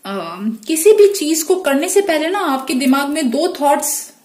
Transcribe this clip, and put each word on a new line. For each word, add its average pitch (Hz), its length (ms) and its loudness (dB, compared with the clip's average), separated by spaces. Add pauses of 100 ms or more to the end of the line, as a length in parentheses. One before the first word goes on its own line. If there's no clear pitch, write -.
अम, 196 520 -8 (100)
किसी 320 260 4
भी 403 220 6
चीज 311 280 -2
को 370 140 0
करने 294 320 -2
से 392 120 2
पहले 320 280 0
ना 381 260 -2
आपके 262 200 -6
दिमाग 269 340 0
में 294 220 -2
दो 330 300 -2
थॉट्स 294 500 -2 (140)